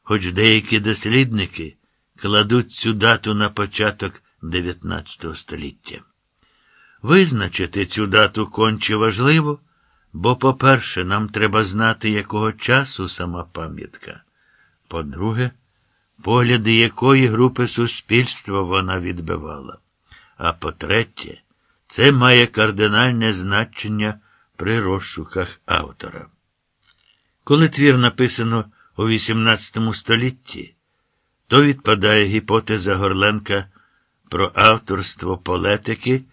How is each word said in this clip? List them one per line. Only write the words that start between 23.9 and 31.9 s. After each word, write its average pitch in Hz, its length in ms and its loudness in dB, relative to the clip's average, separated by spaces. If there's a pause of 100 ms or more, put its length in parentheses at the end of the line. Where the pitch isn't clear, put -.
при 110 240 -2
розшуках 92 880 -6
автора. - 600 -6 (1200)
Коли 151 240 4
твір 139 300 4
написано 117 640 0 (320)
у 110 120 0
вісімнадцятому 110 880 0
столітті, - 800 -4 (760)
то 139 140 6
відпадає 107 640 2